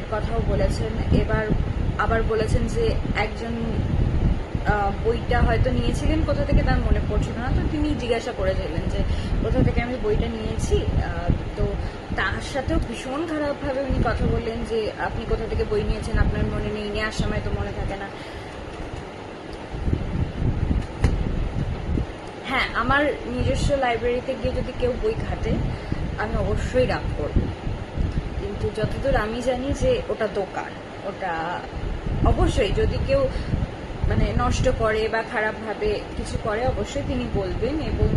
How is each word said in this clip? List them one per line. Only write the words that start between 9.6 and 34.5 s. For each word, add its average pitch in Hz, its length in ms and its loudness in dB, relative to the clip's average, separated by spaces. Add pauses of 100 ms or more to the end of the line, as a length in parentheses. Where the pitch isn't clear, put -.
থেকে 240 200 4
আমি 247 200 -4
বইটা 214 240 2
নিয়েছি। 220 500 0
আহ, 170 560 0 (240)
তো 202 160 2 (440)
তার 202 260 0 (100)
সাথেও 285 260 0 (100)
ভীষণ 262 380 -4
খারাপভাবে 285 540 -2
উনি 262 180 0
কথা 240 280 2
বললেন 226 440 0
যে, 220 280 -2
"আপনি 202 300 -4
কোথা 226 220 0
থেকে 220 200 0
বই 208 120 2
নিয়েছেন, 214 360 -2
আপনার - 260 2
মনে 214 360 -2
নেই, 208 100 -4
নেওয়ার 214 220 -2
সময় 208 320 0
তো 208 60 -2 (100)
মনে 196 160 -4
থাকে 196 200 -4
না।" 196 100 -8 (4000)
হ্যাঁ, 247 260 0
আমার 262 300 4
নিজস্ব 254 720 2
লাইব্রেরিতে 247 680 0
গিয়ে 254 120 -2
যদি 254 260 -2
কেউ 480 120 2 (100)
বই 226 120 2 (140)
ঘাটে, - 220 -2 (680)
আমি 220 180 -2
অবশ্যই 208 500 2
রাগ 180 140 0 (180)
করব। 147 220 2 (1000)
কিন্তু 202 360 -2
যতদূর 226 400 0
আমি 226 260 0
জানি 254 300 0
যে 254 360 2
ওটা 214 260 0
দোকান, 147 360 -4 (340)
ওটা 175 560 -4 (680)
অবশ্যই - 460 4
যদি 220 340 2
কেউ, - 220 2 (800)
মানে, 208 300 4
নষ্ট 247 300 2 (100)